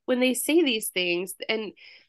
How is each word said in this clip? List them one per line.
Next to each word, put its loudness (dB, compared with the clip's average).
when 2
they 4
say 2
these 0
things. -2
And -6